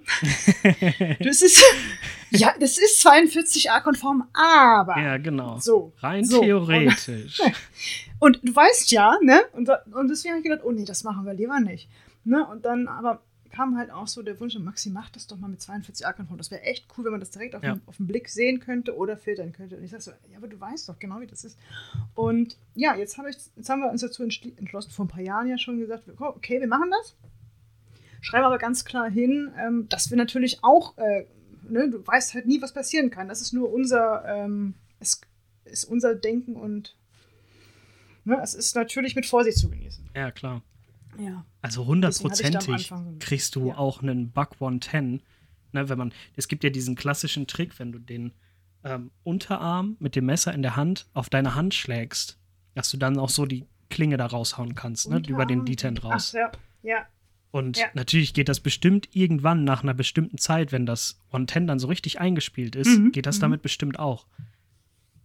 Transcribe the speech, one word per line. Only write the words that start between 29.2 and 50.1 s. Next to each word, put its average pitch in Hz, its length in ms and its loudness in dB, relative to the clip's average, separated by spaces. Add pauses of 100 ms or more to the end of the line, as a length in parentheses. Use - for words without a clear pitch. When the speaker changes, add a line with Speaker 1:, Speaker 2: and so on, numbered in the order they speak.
Speaker 2:
ähm, 233 320 -4
dass - 220 -4
wir 240 80 0
natürlich 247 460 -2
auch, 311 340 4
äh, 202 300 -2 (420)
ne, 247 220 0
du 220 140 -10
weißt 247 280 0
halt 233 140 -4
nie, 269 120 2
was 269 140 -10
passieren 277 380 -2
kann. 190 160 -12
Das 214 120 -12
ist - 140 -8
nur 240 180 -2
unser, 233 540 0
ähm, 202 480 -6 (260)
es - 220 -4 (420)
ist - 220 -10
unser 233 300 0
Denken 233 400 -6
und, 208 400 -12 (1300)
ne, 247 180 0
es 247 140 -8
ist - 200 -4
natürlich 254 400 -4
mit 254 120 -4
Vorsicht 226 320 2
zu - 100 2
genießen. - 460 -12
Speaker 1:
Ja, 135 160 -6
klar. 127 320 -10 (560)
Speaker 2:
Ja. 185 260 -12 (160)
Speaker 1:
Also 120 240 -8
Speaker 2:
Deswegen 160 460 2
hatte - 100 -2
ich 143 80 0
da 170 100 0
am - 60 -4
Speaker 1:
hundertprozentig 139 80 -4
Speaker 2:
Anfang 175 300 -8
so 175 80 -12
ein 156 80 -16
Speaker 1:
kriegst - 360 -4
du 127 120 -2
Speaker 2:
Ja. - 100 -4
Speaker 1:
auch 139 240 -2
einen 123 300 -4
Buck 143 280 -4
one 127 200 -4
ten, 135 420 -4 (500)
ne, 139 160 -4
wenn 131 120 -4
man, 123 120 -6 (240)
es 131 120 -8
gibt 147 160 -6
ja 143 80 2
diesen 127 240 -6
klassischen 143 500 -6
Trick, - 320 -8
wenn 120 140 -12
du 117 80 -16
den, 120 340 -12 (500)
ähm, 127 280 -10 (120)
Unterarm 185 760 -4
mit 143 160 -4